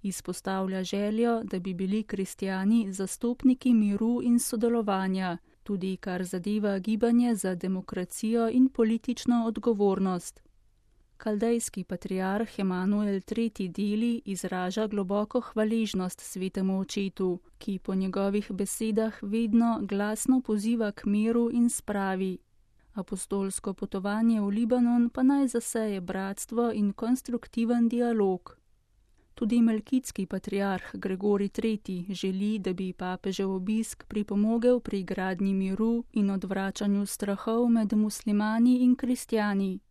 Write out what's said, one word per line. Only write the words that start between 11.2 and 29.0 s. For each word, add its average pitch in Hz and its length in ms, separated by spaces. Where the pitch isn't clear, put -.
patriarh 196 760
Emanuel 196 600
Tretji 214 480
Deli 214 560
izraža 185 640
globoko 202 540
hvaležnost 214 800
svetemu 190 600
očetu, 190 600
ki 196 200
po 190 160
njegovih 196 580
besedah 214 720
vedno 226 600
glasno 208 580
poziva 220 520
k - 120
miru 226 480
in 240 180
spravi. 190 680
Apostolsko 196 800
potovanje 208 680
v 202 80
Libanon 240 640
pa 262 120
naj 277 260
zaseje 220 520
bratstvo 196 720
in 202 200
konstruktiven 233 960
dialog. 220 720